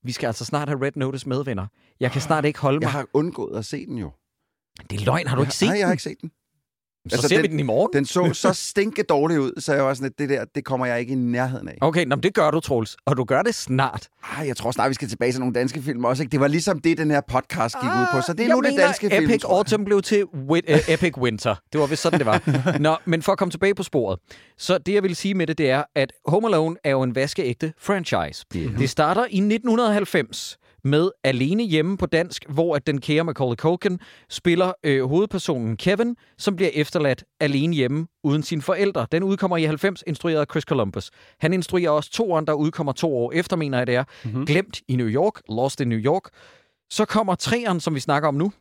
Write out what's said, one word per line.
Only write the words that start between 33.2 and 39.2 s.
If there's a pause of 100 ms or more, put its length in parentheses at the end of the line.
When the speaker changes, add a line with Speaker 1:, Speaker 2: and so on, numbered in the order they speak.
Speaker 1:
Macaulay
Culkin (300)
spiller, (120)
øh,
hovedpersonen
Kevin, (220)
som
bliver
efterladt (160)
alene
hjemme (160)
uden
sine
forældre.
Den